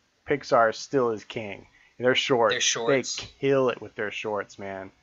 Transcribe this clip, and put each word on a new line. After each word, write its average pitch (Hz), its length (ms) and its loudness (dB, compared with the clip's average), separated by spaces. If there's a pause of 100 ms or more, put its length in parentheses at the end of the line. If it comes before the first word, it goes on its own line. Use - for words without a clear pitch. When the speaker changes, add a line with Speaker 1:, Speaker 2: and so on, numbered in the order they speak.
(280)
Speaker 1:
Pixar 123 460 2
still 127 380 0
is 104 120 -6
king. 101 440 -12 (320)
Their 127 160 2
shorts. 117 400 4
Speaker 2:
Their 120 60 -2
shorts. 120 560 0
Speaker 1:
They - 100 -10 (120)
kill 135 300 2
it - 100 -2
with 107 140 -12
their 107 160 -4
shorts, 101 480 -6
man. 95 340 -10 (120)